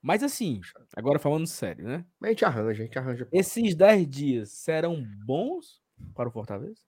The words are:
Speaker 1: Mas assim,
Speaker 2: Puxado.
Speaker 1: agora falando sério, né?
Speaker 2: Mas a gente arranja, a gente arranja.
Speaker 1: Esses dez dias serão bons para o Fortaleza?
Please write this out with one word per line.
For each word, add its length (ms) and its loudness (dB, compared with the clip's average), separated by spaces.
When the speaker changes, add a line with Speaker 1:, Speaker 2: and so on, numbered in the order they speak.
Speaker 1:
Mas 220 2
assim, 360 -2
Speaker 2:
Puxado. 360 -18
Speaker 1:
agora 240 2
falando 280 2
sério, 400 -8
né? 180 -6
Speaker 2:
Mas 80 -4
a 40 4
gente 120 2
arranja, 380 0
a 40 -6
gente 120 -6
arranja. 340 -6
Speaker 1:
Esses 420 2
dez 340 8
dias 420 -2
serão 520 -2
bons 580 -4
para 140 -2
o 40 -8
Fortaleza? 560 -10